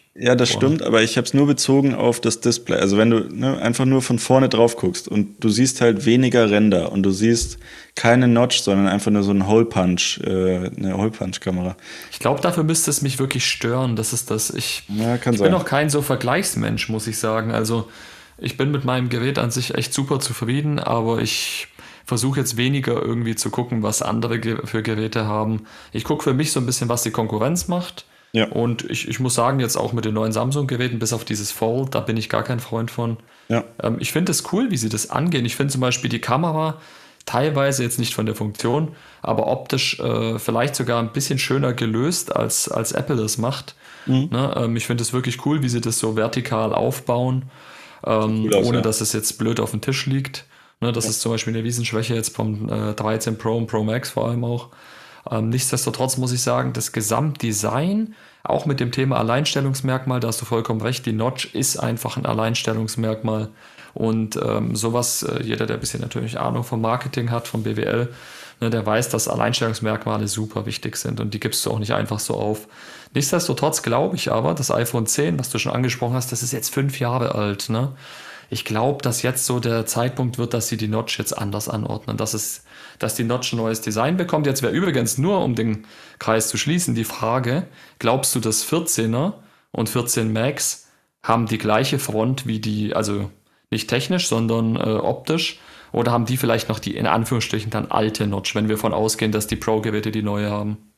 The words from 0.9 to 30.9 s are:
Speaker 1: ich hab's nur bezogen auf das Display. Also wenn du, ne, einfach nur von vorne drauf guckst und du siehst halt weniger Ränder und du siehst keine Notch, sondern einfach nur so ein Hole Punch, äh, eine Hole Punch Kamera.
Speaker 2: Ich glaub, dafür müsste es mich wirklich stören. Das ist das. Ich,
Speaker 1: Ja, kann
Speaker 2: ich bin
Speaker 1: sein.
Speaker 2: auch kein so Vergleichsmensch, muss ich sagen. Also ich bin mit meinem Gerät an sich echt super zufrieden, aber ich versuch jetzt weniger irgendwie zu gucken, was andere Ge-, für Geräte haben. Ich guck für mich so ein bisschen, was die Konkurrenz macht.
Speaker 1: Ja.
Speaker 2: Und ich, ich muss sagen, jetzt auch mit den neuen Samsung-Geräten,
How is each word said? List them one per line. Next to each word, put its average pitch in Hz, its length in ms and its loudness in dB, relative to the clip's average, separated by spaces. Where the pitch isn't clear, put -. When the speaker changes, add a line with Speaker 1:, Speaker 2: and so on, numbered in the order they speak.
Speaker 1:
ich 113 160 2
hab's - 160 0
nur 139 120 6
bezogen 139 480 4
auf 117 280 2
das 117 180 0
Display. - 380 2
Also 98 180 4
wenn 110 140 6
du, 113 180 4
ne, 120 300 -2
einfach 120 260 2
nur 131 160 6
von 127 180 0
vorne 131 300 6
drauf 117 280 6
guckst - 320 -2
und - 360 0
du 110 60 6
siehst 123 320 4
halt 113 240 4
weniger 120 440 6
Ränder 104 400 4
und 98 120 2
du 98 80 4
siehst 113 480 2
keine 123 320 6
Notch, 120 320 6
sondern 98 280 4
einfach 101 220 2
nur 104 120 6
so 98 80 4
ein 98 160 4
Hole 110 200 8
Punch, 92 580 2
äh, 92 500 2
eine 92 220 -2
Hole 104 140 2
Punch 95 300 -6
Kamera. 92 360 -2
Speaker 2:
Ich - 100 -12
glaub, 131 200 2
dafür 170 240 2
müsste 160 260 2
es 143 120 0
mich 131 160 -2
wirklich 135 260 0
stören. 123 500 0
Das 110 200 -2
ist - 160 -6
das. 110 180 -2
Ich, - 400 -6
Speaker 1:
Ja, 113 300 0
kann 120 160 2
Speaker 2:
ich 101 80 2
bin 95 100 6
Speaker 1:
sein. 180 80 4
Speaker 2:
auch - 60 -6
kein 147 240 2
so 147 100 2
Vergleichsmensch, 123 880 0
muss 110 180 -4
ich 110 120 -4
sagen. 110 320 0
Also 113 400 -2
ich - 180 -6
bin 139 140 0
mit 139 160 -2
meinem 127 240 0
Gerät 123 280 -2
an 117 120 0
sich 123 240 -4
echt 123 180 -2
super 139 260 0
zufrieden, 139 600 -2
aber 113 420 0
ich - 480 -2
versuch 127 320 0
jetzt 120 180 -2
weniger 127 460 0
irgendwie 117 320 -2
zu - 160 -4
gucken, 120 320 -2
was 104 180 0
andere 113 400 -2
Ge-, 113 240 -4
für 110 180 -2
Geräte 110 440 -2
haben. 107 400 -2
Ich 110 120 -4
guck - 180 0
für 139 100 2
mich 143 200 2
so - 60 0
ein 127 60 0
bisschen, 123 240 -2
was 120 140 0
die 113 80 -2
Konkurrenz 113 580 0
macht. 180 380 -4
Speaker 1:
Ja. 113 160 4
Speaker 2:
Und 117 400 -2
ich, - 200 -4
ich 113 120 -4
muss 127 140 0
sagen, 127 260 4
jetzt 117 160 0
auch 113 160 0
mit 113 140 -2
den 107 80 0
neuen 110 180 0
Samsung-Geräten, 127 680 0